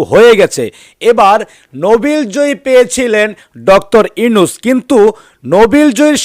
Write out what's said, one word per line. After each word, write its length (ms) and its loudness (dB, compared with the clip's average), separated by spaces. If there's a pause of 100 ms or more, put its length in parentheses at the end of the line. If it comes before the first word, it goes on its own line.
(120)
হয়ে 280 4
গেছে। 240 -2 (380)
এবার 360 2 (360)
নোবেল 480 -2 (140)
জয়ী 200 -2 (100)
পেয়েছিলেন 640 0 (420)
ডক্টর 340 2 (180)
ইউনূস, 300 0 (140)
কিন্তু 340 0 (440)
নোবেল 440 0 (100)
জয়ীর 280 0